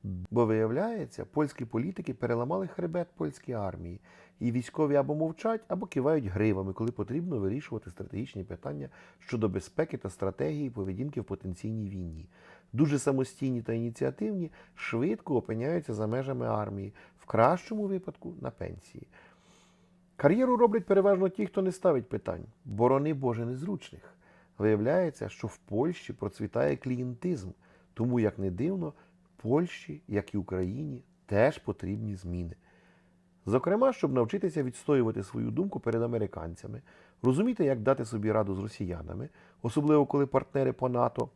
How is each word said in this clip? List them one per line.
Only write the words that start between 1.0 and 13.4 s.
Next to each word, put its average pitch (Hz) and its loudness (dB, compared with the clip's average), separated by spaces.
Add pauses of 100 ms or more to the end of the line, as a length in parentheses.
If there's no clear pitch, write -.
польські 147 -2
політики 135 -4
переламали 123 -2
хребет 175 -4
польській 147 -6
армії, 92 -6 (380)
і 120 0
військові 143 0
або 143 2
мовчать, 160 -2
або 185 -4
кивають 139 2
гривами, 95 0
коли 110 -2
потрібно 135 -4
вирішувати 104 -4
стратегічні 95 -8
питання 87 -10 (300)
щодо 113 0
безпеки 95 -2
та 98 -6
стратегії 139 -4
поведінки 117 -4
в 104 -6
потенційній 101 -6
війні. 85 -8 (440)
Дуже 143 2
самостійні 131 -2